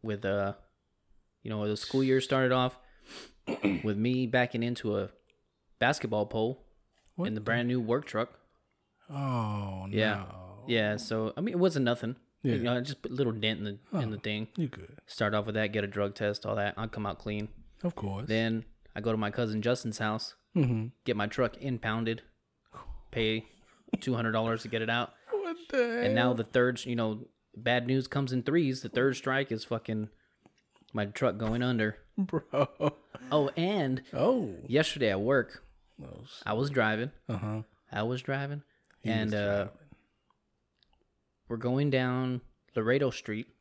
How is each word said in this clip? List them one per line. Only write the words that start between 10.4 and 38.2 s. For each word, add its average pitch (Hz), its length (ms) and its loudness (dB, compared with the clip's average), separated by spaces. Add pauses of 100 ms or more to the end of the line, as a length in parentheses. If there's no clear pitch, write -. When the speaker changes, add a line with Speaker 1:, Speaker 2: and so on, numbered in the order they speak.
Speaker 1:
Yeah, 107 300 2
so, 110 400 -2
I - 40 -6
mean, 208 140 -2
it 180 40 2
wasn't 165 260 4
nothing. 120 320 0 (260)
Speaker 2:
Yeah. 143 120 2
Speaker 1:
You 131 80 0
know, 123 180 2
just 139 240 -8
a - 40 -4
little 127 240 0
dent 107 280 0
in 104 40 -4
the, 104 360 -4
in 110 100 0
the 107 60 -4
Speaker 2:
Oh, 101 40 -8
Speaker 1:
thing. 107 360 -4
Speaker 2:
you 156 120 0
good. - 380 -14
Speaker 1:
Start 104 280 -2
off 104 120 2
with 107 100 -4
that, 107 160 2
get 107 120 0
a - 20 -4
drug 101 280 -2
test, 104 320 -2
all 104 100 -2
that. 101 200 -2
I'll 110 120 -4
come 107 180 -6
out 95 120 -4
clean. 107 300 -4 (340)
Speaker 2:
Of 175 120 -2
course. 98 340 -6
Speaker 1:
Then 113 360 0 (300)
I 107 60 -6
go 113 100 0
to 110 80 2
my 104 120 0
cousin 107 320 -2
Justin's 117 360 0
house, 110 360 -2 (220)
Speaker 2:
Mm-hmm. 120 320 2 (160)
Speaker 1:
get 120 120 0
my 104 100 0
truck 117 340 0
impounded, 113 600 -2 (880)
pay 110 360 0 (540)
two 127 140 0
hundred 113 180 0
dollars 113 300 2
to 113 60 -10
get 110 140 -2
it 110 80 -2
out. 120 220 0 (180)
Speaker 2:
What 381 260 -2 (140)
the 240 320 0
Speaker 1:
And 247 120 2
now 120 120 4
Speaker 2:
hell? 127 80 4
Speaker 1:
the 117 100 0
third, 123 420 2
you 123 100 -2
know, 110 300 -2 (300)
bad 120 300 0
news 131 200 2
comes 139 260 -2
in 127 100 0
threes. 139 400 2
The 123 60 -6
third 131 280 4
strike 135 360 0
is 110 120 -4
fucking 110 440 -2 (840)
my 104 140 0
truck 107 320 0
going 113 240 0
under. 113 360 2 (100)
Speaker 2:
<laughs> - 100 -10
Bro. 160 500 0 (640)
Speaker 1:
Oh, 147 240 6
and 165 460 2 (100)
Speaker 2:
Oh. 156 420 2 (120)
Speaker 1:
yesterday 135 440 4
at 98 100 2
work, 123 440 2 (380)
Speaker 2:
Oh, 131 200 -14
s- - 240 -18
Speaker 1:
I 104 80 0
was 135 160 0
driving. 117 400 2 (180)
Speaker 2:
Uh-huh. 107 340 -4 (300)
Speaker 1:
I 107 120 -2
was 127 180 -4